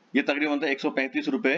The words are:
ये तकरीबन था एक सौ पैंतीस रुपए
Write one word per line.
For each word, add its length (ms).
ये 80
तकरीबन 380
था 80
एक 120
सौ 120
पैंतीस 380
रुपए 280